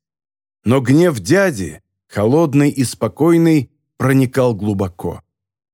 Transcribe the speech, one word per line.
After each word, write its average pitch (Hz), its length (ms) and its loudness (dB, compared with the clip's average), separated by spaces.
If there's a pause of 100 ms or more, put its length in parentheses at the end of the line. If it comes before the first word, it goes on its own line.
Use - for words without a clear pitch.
(640)
Но 127 160 2
гнев 139 400 2
дяди, 117 600 -2 (260)
холодный 143 640 0
и 135 140 -2
спокойный, 160 880 0 (240)
проникал 127 580 0
глубоко 98 680 -6 (520)